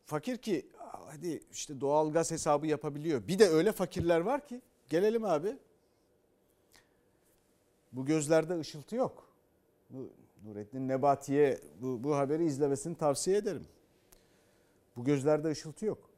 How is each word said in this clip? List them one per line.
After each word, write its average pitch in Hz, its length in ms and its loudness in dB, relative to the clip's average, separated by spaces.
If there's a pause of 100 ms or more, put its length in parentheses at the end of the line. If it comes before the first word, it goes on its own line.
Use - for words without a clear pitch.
Fakir 220 320 -6
ki 190 300 -4 (440)
hadi 156 400 -8
işte 135 300 -10
doğalgaz 156 500 2
hesabı 151 360 0
yapabiliyor. 147 600 -2
Bir 190 120 -2
de 202 100 10
öyle 165 220 4
fakirler 170 480 2
var 254 280 -2
ki 247 140 -14 (280)
gelelim 220 360 0
abi. 185 300 0 (2250)
Bu 127 140 -8
gözlerde 160 540 2
ışıltı 151 360 -10
yok. - 340 -4 (600)
Bu 127 240 -14 (300)
Nurettin 107 440 -8
Nebati'ye 135 720 2 (220)
bu, 127 220 -6
bu 147 120 0
haberi 147 300 0
izlemesini 143 520 -2
tavsiye 160 400 0
ederim. 175 300 -6 (1300)
Bu 120 80 -10
gözlerde 147 480 2
ışıltı 156 340 -10
yok. - 320 -6